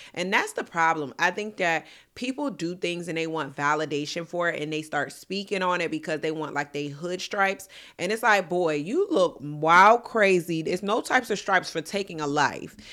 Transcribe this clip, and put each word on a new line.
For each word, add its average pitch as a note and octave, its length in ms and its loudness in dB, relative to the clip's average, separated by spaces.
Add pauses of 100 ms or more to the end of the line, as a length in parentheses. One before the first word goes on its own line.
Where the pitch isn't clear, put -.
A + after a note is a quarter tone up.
(140)
And F#3 180 -4
that's E4+ 200 0
the - 100 -4
problem. D#3+ 560 0
I F3 140 2
think G#3 240 -8
that E3 320 -2 (260)
people C4 360 -6
do E3+ 260 -6
things F3 320 -6
and D#3+ 80 -6
they E3 100 -2
want D#3 300 -6
validation D3+ 720 -2
for E3+ 220 -2
it D3+ 120 -2
and D3+ 120 -4
they D#3 100 -4
start C#3+ 300 -4
speaking G3 500 -6
on F3+ 180 2
it E3 100 -2
because D#3 300 -4
they D#3+ 120 -2
want, D3+ 220 -6
like, C#3+ 180 -4
they D3 160 -6
hood F3 320 -8
stripes. G3 480 -2 (300)
And F3+ 120 -2
it's A3+ 120 -2
like, G3+ 260 4
boy, F3 260 2
you G#3+ 360 0
look F#3 300 2
wild E3 640 6
crazy. F3+ 560 2
There's D#3+ 220 -2
no G#3 180 0
types B3+ 300 0
of G3+ 80 -2
stripes F#3 320 0
for E3 100 -6
taking F3+ 400 -6
a D3+ 60 -2
life, C#3+ 500 0 (160)